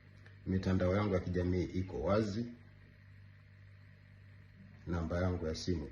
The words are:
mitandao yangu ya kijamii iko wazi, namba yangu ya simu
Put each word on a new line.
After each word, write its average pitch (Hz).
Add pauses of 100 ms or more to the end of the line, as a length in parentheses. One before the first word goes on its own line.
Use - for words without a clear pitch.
(460)
mitandao 92
yangu 104
ya 87
kijamii 90
iko 82
wazi, 104 (2500)
namba 85
yangu 87
ya 80
simu 80